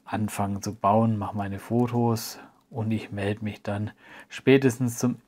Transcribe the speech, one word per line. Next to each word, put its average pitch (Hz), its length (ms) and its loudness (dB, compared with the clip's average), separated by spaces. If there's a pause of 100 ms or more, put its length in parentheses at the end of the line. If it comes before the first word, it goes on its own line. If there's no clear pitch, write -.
anfangen 101 580 -4
zu 101 140 -6
bauen, 110 420 4
mache 104 200 -6
meine 98 220 -6
Fotos 117 800 0 (320)
und 110 220 -4
ich 107 220 -4
melde 104 320 -4
mich 104 180 -8
dann 104 280 -4 (360)
spätestens 131 680 4
zum 123 300 0